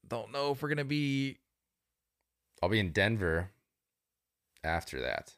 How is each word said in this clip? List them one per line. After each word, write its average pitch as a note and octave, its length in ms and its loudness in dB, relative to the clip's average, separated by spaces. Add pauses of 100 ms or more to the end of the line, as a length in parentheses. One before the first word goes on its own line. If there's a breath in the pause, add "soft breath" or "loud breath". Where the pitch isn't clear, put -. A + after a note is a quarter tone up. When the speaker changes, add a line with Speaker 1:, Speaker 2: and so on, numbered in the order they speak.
Speaker 1:
Don't A2 240 -6
know C#3+ 200 0
if C3+ 120 -2
we're D3 60 -2
gonna D3 160 0
be C#3 540 0 (1200)
Speaker 2:
I'll F2 80 2
be G#2+ 100 4
in F#2 120 2
Denver F#2+ 600 2 (1120)
after D#2+ 360 -4
that. G#1+ 360 -6